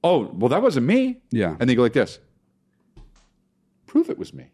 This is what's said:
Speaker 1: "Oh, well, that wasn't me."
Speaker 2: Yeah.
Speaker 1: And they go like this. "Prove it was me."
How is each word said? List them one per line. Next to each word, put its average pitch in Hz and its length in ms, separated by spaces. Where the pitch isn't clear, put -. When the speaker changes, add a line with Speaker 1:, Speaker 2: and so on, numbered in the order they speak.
Speaker 1:
"Oh, 160 320
well, 110 160
that 170 120
wasn't 170 260
me." 254 420
Speaker 2:
Yeah. 87 300
Speaker 1:
And 123 100
they 123 60
go 120 80
like 117 100
this. - 260
"Prove 330 240
it - 80
was - 160
me." - 200